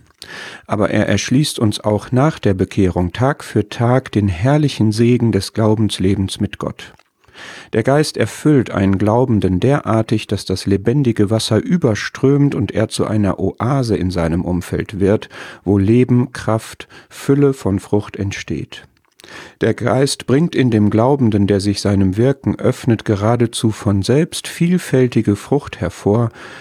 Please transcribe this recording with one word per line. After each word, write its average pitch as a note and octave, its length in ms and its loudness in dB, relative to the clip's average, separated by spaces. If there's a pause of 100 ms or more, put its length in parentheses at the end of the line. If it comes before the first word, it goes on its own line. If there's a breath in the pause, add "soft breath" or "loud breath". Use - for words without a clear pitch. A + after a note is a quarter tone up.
(680 loud breath)
Aber G2+ 240 0
er G#2+ 180 2
erschließt B2 500 0
uns G#2+ 220 0
auch G#2+ 320 -2
nach C#3 260 0
der G2+ 160 0
Bekehrung F2+ 580 0
Tag C3+ 300 -2
für - 280 -2
Tag B2 420 0
den G2+ 160 2
herrlichen A2+ 640 0
Segen A#2 400 2
des G2 220 -2
Glaubenslebens G#2 840 0
mit - 180 -4
Gott. - 340 -10 (800 loud breath)
Der A2+ 100 2
Geist D3 340 0
erfüllt C3 540 2
einen G2 280 2
Glaubenden G#2 600 2
derartig, A2 680 0
dass - 180 -4
das - 220 -4
lebendige G#2+ 640 2
Wasser A2 320 0
überströmt C#3 920 0
und G2+ 180 -2
er A2 160 -2
zu - 180 -4
einer G2+ 320 0
Oase A2+ 580 -2
in F2+ 140 -2
seinem E2+ 340 -2
Umfeld F2 560 -4
wird, G2 280 2 (360 loud breath)
wo G2+ 140 4
Leben, B2 540 2
Kraft, - 560 -6 (200 loud breath)
Fülle C#3 440 2
von G2 280 -2
Frucht - 360 -4
entsteht. - 720 -8 (720 loud breath)
Der A2 140 2
Geist B2+ 520 -2
bringt D3+ 280 2
in B2+ 160 2
dem G#2 200 4
Glaubenden, A2 560 2
der G2 140 2
sich G2+ 200 -2
seinem G2 360 2
Wirken A#2 420 0
öffnet, - 460 0
geradezu A2+ 640 0
von G2+ 320 0
selbst C#3+ 460 0
vielfältige C3 880 0
Frucht - 440 -4
hervor, G#2 500 0 (300 loud breath)